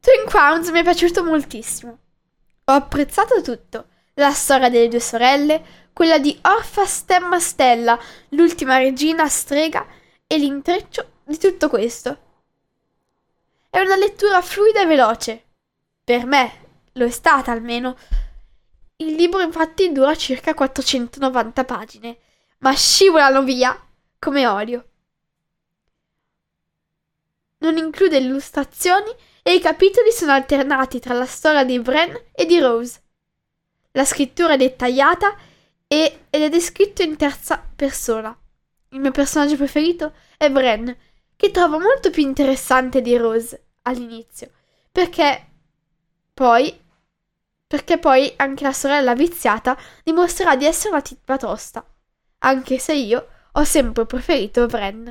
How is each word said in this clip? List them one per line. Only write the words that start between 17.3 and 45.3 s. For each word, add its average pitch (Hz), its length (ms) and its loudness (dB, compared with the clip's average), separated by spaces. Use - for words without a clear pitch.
almeno. 240 460 -6
Il 311 180 -6
libro 349 260 0
infatti 330 500 -2
dura 277 240 2
circa 285 380 -6
quattrocentonovanta 262 1120 -4
pagine, 226 540 -14
ma 262 160 2
scivolano 285 680 4
via 254 320 0
come 277 280 0
olio. 220 420 -4
Non 320 180 0
include 320 400 0
illustrazioni 285 920 -2
e - 80 4
i 349 60 4
capitoli 392 500 4
sono 311 220 0
alternati 269 680 0
tra 247 120 -8
la 247 140 -2
storia 302 380 0
di 254 160 -2
Bran 311 380 -2
e - 140 -2
di 339 120 4
Rose. 240 440 -2
La 269 120 0
scrittura 294 500 0
è - 20 2
dettagliata 269 800 0
e, 302 440 0
ed 302 120 0
è 302 60 0
descritto 339 540 -2
in 311 140 -4
terza - 420 -4
persona. 226 800 -8
Il 269 120 -14
mio 269 100 0
personaggio 285 460 0
preferito 311 580 -2
è 302 120 2
Bran, 247 460 -2
che 392 140 2
trovo 339 280 2
molto 403 320 0
più 311 120 -2
interessante 262 800 0
di 240 140 0
Rose 233 500 -4
all'inizio, 240 680 -12
perché - 600 0